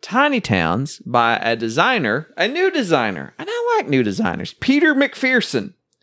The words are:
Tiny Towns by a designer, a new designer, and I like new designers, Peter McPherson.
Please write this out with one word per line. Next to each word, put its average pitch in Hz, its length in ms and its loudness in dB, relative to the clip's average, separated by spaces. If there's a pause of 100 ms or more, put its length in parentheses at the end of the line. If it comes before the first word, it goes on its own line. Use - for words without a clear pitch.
Tiny 269 400 0
Towns 123 600 0
by 117 360 2
a 117 200 -2
designer, 131 800 0
a 185 100 0
new 349 240 0
designer, 131 680 -2
and 370 120 -8
I 480 280 -2
like - 100 -4
new 135 140 2
designers, 101 520 -4
Peter 294 400 2
McPherson. 254 800 0 (280)